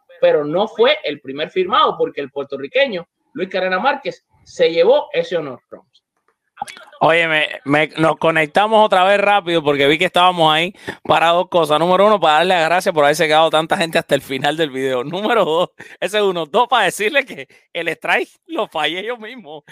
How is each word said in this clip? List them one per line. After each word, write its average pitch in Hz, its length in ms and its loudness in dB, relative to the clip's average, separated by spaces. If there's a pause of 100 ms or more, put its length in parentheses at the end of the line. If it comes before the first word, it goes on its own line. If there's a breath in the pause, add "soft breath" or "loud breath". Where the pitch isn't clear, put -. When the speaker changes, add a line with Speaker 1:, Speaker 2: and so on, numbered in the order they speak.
(200)
Speaker 1:
pero 165 240 2
no 170 220 -2
fue 220 380 2
el 147 160 -8
primer 143 300 -10
firmado 208 460 0
porque 160 240 -4
el 139 120 -8
puertorriqueño 156 720 -4 (280)
Luis 185 140 -6
Canena 185 300 -2
Márquez 247 480 -4 (160)
se 165 300 0
llevó 214 400 2
ese 170 240 -4
honor. 147 260 -8 (1400)
Speaker 2:
Oye, 165 280 2
me, 156 200 0 (160)
me, 147 220 2 (100)
nos 156 200 0
conectamos 185 680 2
otra 196 200 2
vez 202 160 4
rápido 185 420 0
porque 143 240 2
vi 151 100 4
que 175 100 -2
estábamos 175 460 2
ahí 165 220 -2 (300 loud breath)
para 160 240 2
dos 175 200 2
cosas. 151 300 2
Número 180 260 2
uno, 214 140 4
para 156 200 4
darle 185 160 2
las 160 140 2
gracias 180 240 0
por 156 120 2
haberse 156 240 2
quedado 156 220 4
tanta 156 260 0
gente 165 200 -2
hasta 156 200 -2
el 131 60 -2
final 143 340 -4
del 160 140 -2
video. 131 340 -4
Número 208 400 -2
dos, 160 260 -2 (300 loud breath)
ese 185 160 -4
es 214 80 0
uno. 175 220 -2
Dos, 208 200 0
para 220 200 0
decirle 208 380 -2
que 170 220 -16 (260 soft breath)
el 170 140 -8
strike 185 600 -4
lo 294 200 -8
fallé 160 380 -6
yo 240 120 -10
mismo. 214 560 -18